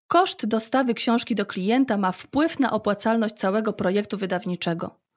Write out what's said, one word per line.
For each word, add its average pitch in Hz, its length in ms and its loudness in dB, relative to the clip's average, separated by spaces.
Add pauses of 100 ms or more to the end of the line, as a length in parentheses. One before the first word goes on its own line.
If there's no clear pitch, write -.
Koszt 359 400 2
dostawy 233 480 0
książki 233 400 0
do 202 120 -2
klienta 220 500 0
ma 190 160 0
wpływ 311 480 0
na 247 120 2
opłacalność 220 640 0
całego 208 380 0
projektu 202 460 -2
wydawniczego. 180 840 -4 (160)